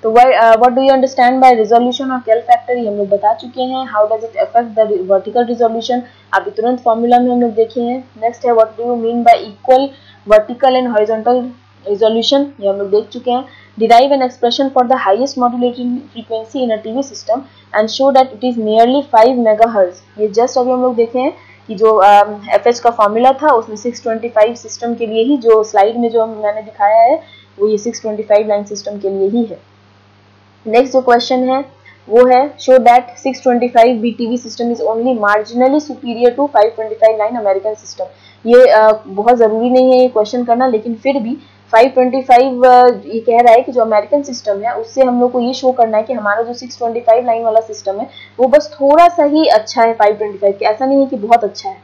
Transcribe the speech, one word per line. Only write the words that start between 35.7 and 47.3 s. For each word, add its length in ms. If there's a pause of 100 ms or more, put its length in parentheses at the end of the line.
superior 500
to 200
five 260
twenty-five 400
line 240
American 360
system। 300 (400)
ये, 200
अ, 400
बहुत 300
ज़रूरी 340
नहीं 220
है 60
ये 100
question 360
करना, 220
लेकिन 280
फिर 260
भी 160 (360)
फ़ाइव 160
ट्वेंटी 340
फ़ाइव, 440
अ, 200 (200)
ये 140
कह 200
रहा 120
है 80
कि 120
जो 80
American 420
system 380
है 140
उससे 300
हम 160
लोग 120
को 80
ये 140
शो 180
करना 240
है 60
कि 100
हमारा 300
जो 120
six 240
twenty 220
five 260
line 160